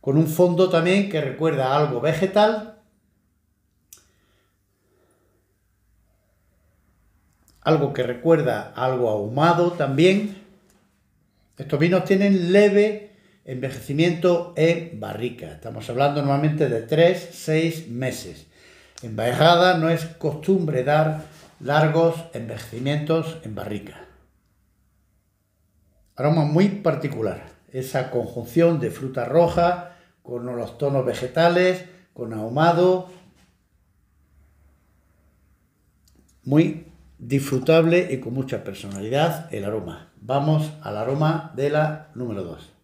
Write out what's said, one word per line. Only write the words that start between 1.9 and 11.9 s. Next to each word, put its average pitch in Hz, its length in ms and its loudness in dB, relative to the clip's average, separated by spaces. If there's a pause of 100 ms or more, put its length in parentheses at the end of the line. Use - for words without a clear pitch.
vegetal, 190 800 0 (4000)
algo 151 320 2
que 123 100 -4
recuerda 127 720 0
algo 123 340 0
ahumado 143 640 2
también. 175 720 0 (1120)
Estos - 220 -4
vinos 175 240 2